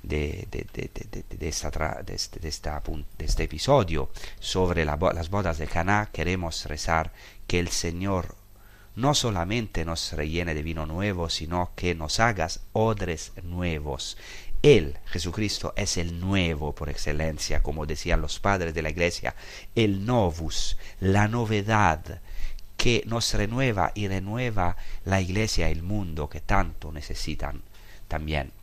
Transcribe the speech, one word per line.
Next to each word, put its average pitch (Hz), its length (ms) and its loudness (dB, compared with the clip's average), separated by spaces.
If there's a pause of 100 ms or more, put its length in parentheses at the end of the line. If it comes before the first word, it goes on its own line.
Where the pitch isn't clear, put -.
de, 73 480 -2
de, - 220 -6
de, - 200 -6
de, - 360 -8
de, - 80 -8
de 80 120 -4
esta 78 220 -4
tra-, - 340 -2
de 92 100 -6
este, - 260 -8
de 80 80 -6
esta 73 340 -6
pun-, 78 240 -4 (120)
de 78 60 -4
este 82 200 2
episodio 80 680 2 (300)
sobre 87 440 2
la 76 120 2
bo-, 85 160 2
las 82 180 -4
bodas 90 280 0
de 78 80 -2
Caná. 101 460 2
Queremos 85 540 -2
rezar 80 460 0 (340)
que 87 140 2
el 87 80 -2
Señor 87 680 -2 (600)
no 139 180 2
solamente 104 680 0
nos 82 280 -4
rellene 80 420 -2
de 76 80 -2
vino 78 240 -4
nuevo, 87 440 -2
sino 87 460 -2
que 87 180 0
nos 78 260 -2
hagas 95 400 2 (120)
odres 104 600 0 (100)
nuevos. 85 760 -4 (440)
Él, 95 440 8
Jesucristo, 90 680 -2
es 101 200 -2
el 85 240 -2
nuevo 82 540 2
por 76 140 -6
excelencia, 76 720 2
como 76 240 0
decían 80 340 2
los - 180 -2
padres 90 360 2
de 82 80 0
la 78 80 -2
iglesia, 87 440 0 (400)
el 101 320 4
novus, 90 680 2 (240)
la 98 260 6
novedad 104 960 2 (560)
que 120 300 6
nos 113 280 0
renueva 107 600 2
y 104 140 -2
renueva 98 680 0 (280)
la 95 160 4
iglesia 92 480 2
y 80 40 6
el 80 100 0
mundo 85 460 -2
que - 120 -8
tanto 87 520 0
necesitan 73 680 -4 (460)
también 76 440 -2 (100)